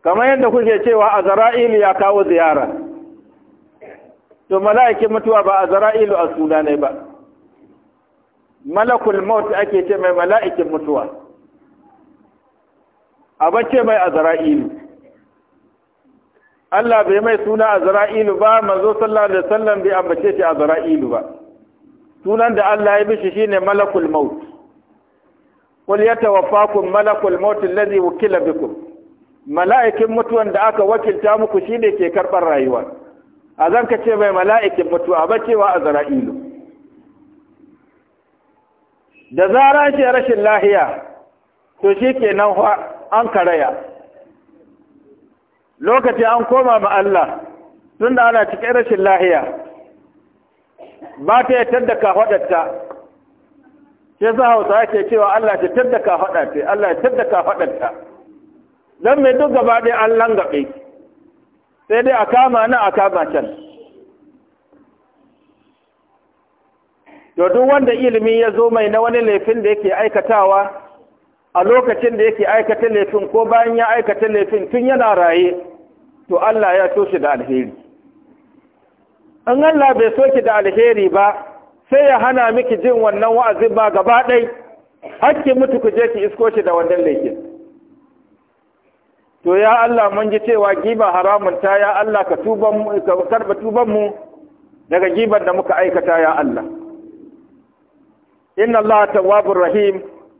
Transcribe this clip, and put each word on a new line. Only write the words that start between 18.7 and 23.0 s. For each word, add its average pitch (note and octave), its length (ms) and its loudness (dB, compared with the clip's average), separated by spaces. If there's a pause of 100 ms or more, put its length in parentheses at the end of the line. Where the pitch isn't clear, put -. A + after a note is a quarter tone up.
sallallahu G#3+ 260 0
alaihi F#3+ 180 -2
wasallam G#3 400 -2
bai G3 100 0
ambace F#3 420 -2
shi G3 80 -2
Azra'ilu D#3 680 -2
ba. A#2 120 -4 (1000)
Sunan A3 320 0
da G3 160 2
Allah G#3 280 2
ya G#3 60 2